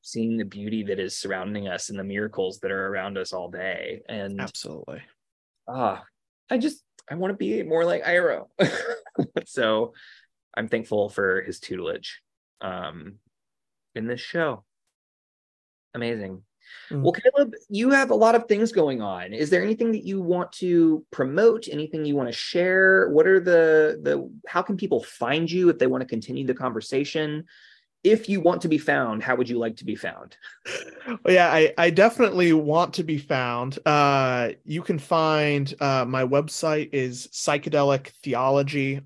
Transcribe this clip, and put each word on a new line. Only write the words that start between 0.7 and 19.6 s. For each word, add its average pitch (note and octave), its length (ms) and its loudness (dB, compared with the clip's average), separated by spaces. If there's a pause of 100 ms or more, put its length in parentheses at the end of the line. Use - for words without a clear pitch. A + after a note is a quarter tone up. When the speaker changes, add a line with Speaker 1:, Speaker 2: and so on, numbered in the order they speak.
Speaker 1:
that G2 180 -6
is F#2 160 -8
surrounding G2 520 -8
us F2 200 -8
and G2+ 100 -10
the F#2+ 60 -8
miracles G2 560 -6
that F#2+ 100 -6
are G2 180 -4
around G2 280 -6
us F#2 160 -8
all F2+ 180 -8
day. F2+ 600 -8
And G2 280 -8
Speaker 2:
Absolutely. - 600 -12 (680)
Speaker 1:
ah, A#2+ 380 -4 (460)
I C4 80 0
just, C#4+ 260 -6 (260)
I - 40 -10
wanna F#3 180 -4
be G3+ 300 -4
more E3 240 0
like F3 180 -2
Iroh. E3+ 440 0 (100)
<laughs> - 880 -4
So A2+ 480 0 (600)
I'm A2 140 -4
thankful G#2+ 400 0
for F#2+ 320 0
his F#2 180 -10
tutelage, - 640 -8 (400)
um, F2+ 540 -10 (800)
in A2+ 120 -6
this A#2+ 140 -6
show. D#3 440 -4 (1300)
Amazing. G#2+ 480 -8 (480)
Speaker 2:
Mm. C#3+ 120 -4
Speaker 1:
Well, E3 100 4
Caleb, C#4 420 2 (140)
you G#3+ 220 0
have C4+ 200 4
a A3 40 4
lot A3 200 6
of A#3 140 2
things A3 240 2
going C#3 280 2
on. F#2+ 320 -6
Is D3 180 -4
there F3+ 120 4